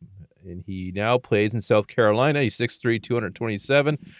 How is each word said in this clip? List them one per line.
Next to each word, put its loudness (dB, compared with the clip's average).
and -14
he -8
now 0
plays 0
in -4
South 2
Carolina. 2
He's 0
six -4
three, 0
two -6
hundred -4
twenty-seven, 0